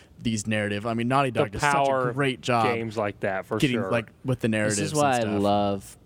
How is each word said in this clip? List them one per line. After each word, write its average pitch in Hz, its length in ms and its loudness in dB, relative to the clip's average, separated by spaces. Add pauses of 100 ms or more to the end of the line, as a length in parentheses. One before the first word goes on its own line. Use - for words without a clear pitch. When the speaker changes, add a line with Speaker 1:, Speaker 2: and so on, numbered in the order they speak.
(220)
Speaker 1:
these 110 240 -2
narrative. 104 400 -2
I 117 80 -2
mean, 117 140 -2
Naughty 135 220 2
Speaker 2:
The 120 120 -2
Speaker 1:
Dog 131 100 -2
does 104 100 -8
such 147 120 4
a - 40 2
Speaker 2:
power 135 340 2
Speaker 1:
great 135 300 -2
job 120 240 4 (100)
Speaker 2:
games 113 220 -6
like 104 240 -2
that, 95 240 -2
for 110 140 -2
Speaker 1:
getting, 123 180 2
Speaker 2:
sure. 95 140 -2
Speaker 1:
like, 117 200 -2 (140)
with 127 160 -2
the 120 80 0
narratives 107 300 2
Speaker 3:
This 101 120 0
is - 20 -4
why 143 220 2
Speaker 1:
and 123 80 0
stuff. 107 100 -2
Speaker 3:
I 104 40 0
love 101 680 0